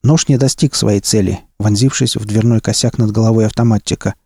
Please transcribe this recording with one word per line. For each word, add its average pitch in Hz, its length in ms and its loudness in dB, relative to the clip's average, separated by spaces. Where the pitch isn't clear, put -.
Нож 156 260 2
не 139 80 2
достиг 135 380 0
своей 101 260 0
цели, 98 400 -2
вонзившись 107 580 0
в 107 80 -8
дверной 110 360 0
косяк - 380 -2
над 107 140 0
головой 113 340 2
автоматчика. - 680 -2